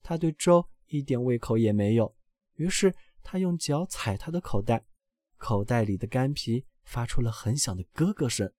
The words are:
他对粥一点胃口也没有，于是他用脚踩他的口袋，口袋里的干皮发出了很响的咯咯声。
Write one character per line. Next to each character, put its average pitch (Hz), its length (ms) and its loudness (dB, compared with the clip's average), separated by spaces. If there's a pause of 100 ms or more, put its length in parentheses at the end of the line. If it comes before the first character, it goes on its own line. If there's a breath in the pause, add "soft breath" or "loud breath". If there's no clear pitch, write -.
他 170 160 -6
对 160 160 2
粥 175 360 4 (180)
一 143 140 -2
点 127 200 -2
胃 123 180 0
口 113 180 0
也 110 140 4
没 104 240 2
有， 113 180 2 (420)
于 165 140 -2
是 190 240 2 (300 soft breath)
他 - 160 -4
用 180 180 0
脚 151 280 -2
踩 - 320 -4
他 - 120 -10
的 175 120 -4
口 104 200 0
袋， 113 240 0 (520)
口 104 260 -2
袋 117 220 0
里 101 120 -2
的 117 80 -6
干 131 280 0
皮 117 320 -4 (180)
发 120 220 -4
出 - 160 2
了 117 100 0
很 113 260 -4
响 98 180 -4
的 92 80 -8 (100)
咯 180 180 0
咯 139 160 -2
声。 104 320 -4